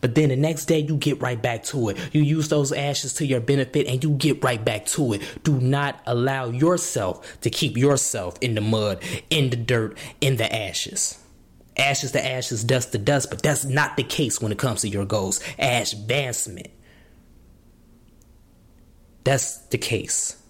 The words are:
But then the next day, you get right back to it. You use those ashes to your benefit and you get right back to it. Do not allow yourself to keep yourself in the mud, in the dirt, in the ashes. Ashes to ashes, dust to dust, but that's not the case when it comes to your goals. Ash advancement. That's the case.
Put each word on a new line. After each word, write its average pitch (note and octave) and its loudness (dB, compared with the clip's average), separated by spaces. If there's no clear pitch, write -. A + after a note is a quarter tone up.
But A#2+ 0
then D3+ 6
the C3 2
next D#3 0
day, D#3+ 4
you D3+ 0
get C#3 0
right B2 -2
back A#2 -2
to B2 -2
it. G2+ -2
You D3+ 4
use D3+ 2
those C#3+ 2
ashes C#3 -2
to D#3 -2
your C3 2
benefit C#3 2
and C3 -2
you D#3 4
get D3 2
right A#2+ 0
back G#2+ -2
to B2+ 0
it. G2+ -2
Do C#3 4
not C#3 0
allow B2 0
yourself B2 0
to A#2 0
keep A2+ -2
yourself A#2+ 2
in A#2 0
the A2 0
mud, G#2 0
in C#3+ 2
the B2 -2
dirt, A2+ 0
in C3+ 2
the A2 0
ashes. - -4
Ashes C3+ 0
to C#3 0
ashes, B2 -4
dust B2 0
to A2 -2
dust, C3 2
but - -6
that's - 0
not C#3 -2
the - -2
case - -2
when G#2+ -2
it G2+ -4
comes A2+ 0
to A2 0
your G2 -2
goals. G2 -2
Ash B2 0
advancement. A2 -4
That's C3 2
the A#2+ -2
case. - -2